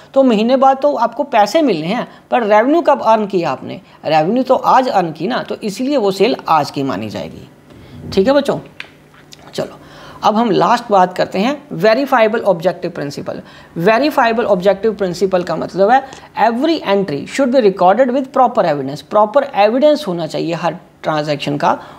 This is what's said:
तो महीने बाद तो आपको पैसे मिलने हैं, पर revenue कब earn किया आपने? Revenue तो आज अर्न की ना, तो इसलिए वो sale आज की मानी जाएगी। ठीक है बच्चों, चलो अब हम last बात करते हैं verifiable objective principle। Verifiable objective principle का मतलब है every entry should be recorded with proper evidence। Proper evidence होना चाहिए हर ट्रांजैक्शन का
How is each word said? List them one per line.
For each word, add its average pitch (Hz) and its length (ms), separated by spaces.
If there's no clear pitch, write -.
तो 269 80
महीने 233 340
बाद 269 200
तो 285 180
आपको 233 280
पैसे 240 400
मिलने 170 240
हैं, 220 220
पर 240 120
revenue 226 380
कब 277 220
earn 220 240
किया 170 240
आपने? 127 300
Revenue 160 360
तो 247 120
आज 247 340
अर्न 175 240
की 151 140
ना, 226 160
तो - 200
इसलिए 254 340
वो 208 140
sale 190 260
आज 156 220
की 143 120
मानी 110 280
जाएगी। 87 380
ठीक 190 160
है 269 60
बच्चों, 269 260
चलो - 240
अब 214 120
हम 226 160
last 185 400
बात 185 260
करते - 220
हैं 269 240
verifiable 226 680
objective 175 500
principle। - 520
Verifiable 233 680
objective 196 500
principle 185 480
का 170 140
मतलब 180 340
है 269 120
every 254 400
entry 190 440
should 262 280
be 269 60
recorded 208 500
with 262 220
proper 240 320
evidence। 147 380
Proper 214 520
evidence 254 540
होना 170 180
चाहिए 156 280
हर 165 220
ट्रांजैक्शन 151 540
का 170 220